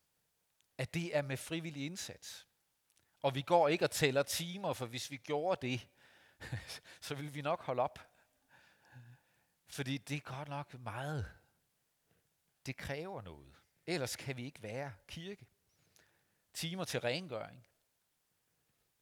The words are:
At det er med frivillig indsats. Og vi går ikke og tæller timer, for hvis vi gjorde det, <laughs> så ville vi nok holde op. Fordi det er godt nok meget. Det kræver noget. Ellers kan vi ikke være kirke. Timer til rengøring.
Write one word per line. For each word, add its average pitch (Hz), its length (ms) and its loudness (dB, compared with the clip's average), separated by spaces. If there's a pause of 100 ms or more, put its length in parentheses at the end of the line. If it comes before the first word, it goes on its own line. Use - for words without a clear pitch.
(760)
At 127 160 -2
det 165 220 2
er 147 60 6
med 135 160 0
frivillig 160 480 -4
indsats. - 640 -8 (720)
Og 139 140 4
vi 143 60 0
går 170 260 8
ikke 160 180 6
og - 60 2
tæller 139 320 6
timer, 170 500 -2
for 127 120 -2
hvis 120 260 -6
vi 139 60 -6
gjorde 151 500 2
det, 123 220 0 (500)
<laughs> - 680 -8
så 147 80 -4
ville 143 180 -6
vi 147 80 -6
nok 151 200 2
holde 123 200 4
op. 143 180 2 (1700)
Fordi 139 300 -2
det 139 200 -4
er 143 40 -6
godt 139 260 -6
nok 143 260 -6
meget. 127 580 -2 (1300)
Det 135 120 -4
kræver 156 440 -4
noget. 73 340 -14 (300)
Ellers 160 300 2
kan 135 220 -4
vi 120 80 -4
ikke 139 180 -10
være 123 300 -4 (140)
kirke. 175 400 -10 (1080)
Timer 175 300 0
til 135 160 0
rengøring. 120 680 0 (1300)